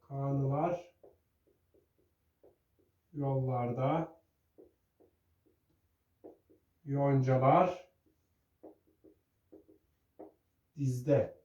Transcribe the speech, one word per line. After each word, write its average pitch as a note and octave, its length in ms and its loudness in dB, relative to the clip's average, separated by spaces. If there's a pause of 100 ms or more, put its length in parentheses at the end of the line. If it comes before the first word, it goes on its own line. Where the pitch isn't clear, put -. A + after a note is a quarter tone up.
Kanılar C#3 880 -2 (2250)
yollarda, C3 1040 -2 (2750)
yoncalar C3+ 1040 2 (3000)
dizde. C3 680 0